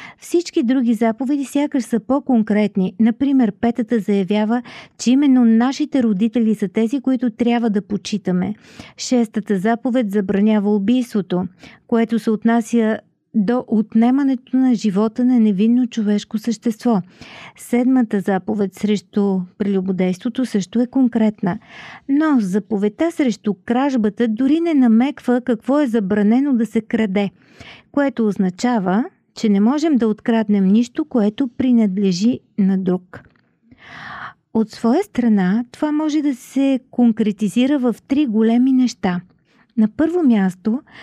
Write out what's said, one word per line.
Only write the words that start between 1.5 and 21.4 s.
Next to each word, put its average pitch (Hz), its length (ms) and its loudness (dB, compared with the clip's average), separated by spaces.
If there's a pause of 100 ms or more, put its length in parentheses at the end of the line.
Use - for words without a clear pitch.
са 226 160 -2
по-конкретни. 214 1000 0
Например, 240 600 2
петата 233 400 -2
заявява, 208 600 0 (360)
че - 120 -2
именно 262 340 4
нашите 254 580 2
родители 220 520 0
са 202 140 -4
тези, 226 320 -2
които 254 300 0
трябва 233 400 0
да 202 120 -2
почитаме. 190 720 -4 (420)
Шестата 220 600 -2
заповед 226 520 -2
забранява 208 640 0
убийството, 208 720 -2 (420)
което 226 320 0
се 220 120 -2
отнася 220 680 0 (360)
до 240 320 0
отнемането 247 880 0
на 262 180 2
живота 220 500 -2
на 254 160 4
невинно 220 460 2
човешко 208 520 -4
същество. 220 640 -2 (540)
Седмата 247 640 0
заповед 196 540 -4
срещу 202 680 -2 (180)
прелюбодейството 190 880 -2
също 214 340 -4
е 247 60 0
конкретна. 220 720 0 (500)